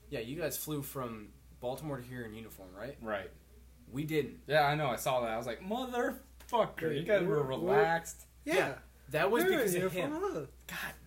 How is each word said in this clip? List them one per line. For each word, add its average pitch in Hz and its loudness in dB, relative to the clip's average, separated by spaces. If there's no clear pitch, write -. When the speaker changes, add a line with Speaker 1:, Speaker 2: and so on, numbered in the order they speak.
Speaker 1:
Yeah, 131 -4
you 120 -8
guys 151 -2
flew 151 -4
from 113 -8
Baltimore 135 -4
to 123 -10
here 123 -10
in 107 -10
uniform, 104 -14
right? 123 -10
Speaker 2:
Right. 101 -4
Speaker 1:
We 135 -4
didn't. 147 -2
Speaker 2:
Yeah, 147 6
I 147 4
know. 151 0
I 113 0
saw 127 0
that. 113 0
I 113 0
was 123 -6
like, 117 -6
"Motherfucker, 240 -2
you 160 0
Speaker 3:
Wait, 151 -2
Speaker 2:
guys 202 6
were 180 2
Speaker 3:
we're, 147 4
we're - 2
Speaker 2:
relaxed." - 2
Speaker 3:
Yeah. 311 0
Speaker 1:
Yeah, 139 4
that 175 2
was 240 4
Speaker 3:
We 381 6
were 349 4
Speaker 1:
because 208 2
Speaker 3:
in 170 2
Speaker 1:
of 185 0
him. 185 -2
Speaker 3:
uniform, 370 -2
huh? 156 -4
Speaker 2:
God - -8